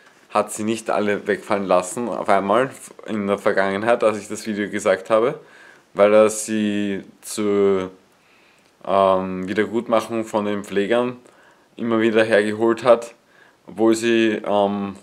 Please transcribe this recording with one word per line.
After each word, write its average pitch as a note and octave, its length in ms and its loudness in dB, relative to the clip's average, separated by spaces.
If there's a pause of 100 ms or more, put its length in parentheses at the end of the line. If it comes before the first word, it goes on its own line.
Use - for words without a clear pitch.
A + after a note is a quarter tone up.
(320)
hat G#2 200 0
sie G#2+ 100 -8
nicht A2 280 -4
alle G2+ 360 -2
wegfallen G2+ 400 -2
lassen, F#2 420 0
auf F2 200 -6
einmal G#2 420 2 (360)
in G#2 200 -6
der G2+ 100 2
Vergangenheit, G2+ 680 0
als G#2+ 120 2
ich G2+ 120 -12
das G#2+ 180 -10
Video G#2 240 -4
gesagt G2 400 -2
habe, A#2 300 0 (520)
weil G#2 220 4
er G#2+ 160 6
sie G#2 720 -4 (180)
zur, G2 720 0 (960)
ähm, F#2 640 2
Wiedergutmachung A2 760 -2
von A2 200 -2
den G#2 180 -4
Pflegern A#2 540 -2 (580)
immer A2+ 260 -2
wieder A2 220 2
hergeholt A2+ 640 0
hat, A#2 320 2 (500)
obwohl A2 300 2
sie, A2+ 500 0
ähm, G2+ 560 0